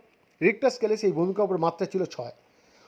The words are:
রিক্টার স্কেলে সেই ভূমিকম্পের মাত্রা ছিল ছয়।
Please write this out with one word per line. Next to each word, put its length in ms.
রিক্টার 300
স্কেলে 260
সেই 160
ভূমিকম্পের 520
মাত্রা 220
ছিল 180
ছয়। 300